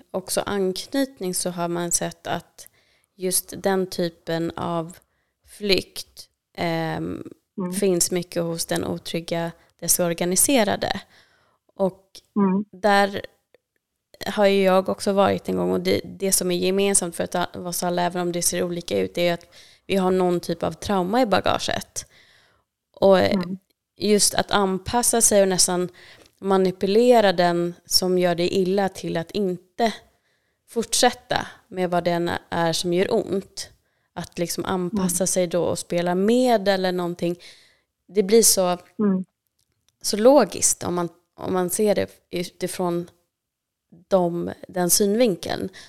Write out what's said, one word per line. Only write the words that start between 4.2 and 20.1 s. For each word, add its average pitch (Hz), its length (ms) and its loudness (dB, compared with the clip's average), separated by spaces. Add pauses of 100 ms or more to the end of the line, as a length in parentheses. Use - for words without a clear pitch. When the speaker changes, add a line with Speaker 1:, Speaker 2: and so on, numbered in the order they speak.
Speaker 1:
av 170 400 -6 (600)
flykt, - 720 -4 (280)
ehm, 165 680 -4 (340)
Speaker 2:
Mm. 180 140 -6
Speaker 1:
finns 185 400 0
mycket 175 320 -4
hos 170 220 -6
den 170 200 -4
otrygga, 170 680 -6 (280)
desorganiserade. 180 1120 0 (840)
Och 185 280 -4 (320)
Speaker 2:
Mm. 196 360 2
Speaker 1:
där 202 500 2 (1120)
har 208 100 4
ju 196 180 4
jag 190 260 2
också 196 240 -2
varit 196 360 2
en 185 80 -2
gång, 180 140 -2
och 185 100 0
det, 185 200 0 (180)
det 196 120 -2
som 180 200 0
är 175 40 0
gemensamt 190 600 0
för 190 80 -4
att 180 320 -4
oss 180 280 -8
alla, 175 180 -2
även 175 200 -2
om 175 100 -2
det 170 100 -4
ser 175 220 0
olika 175 360 -4
ut, 185 180 -4
är 175 160 2
att 170 120 -8 (420)
vi 190 80 -2
har 185 160 2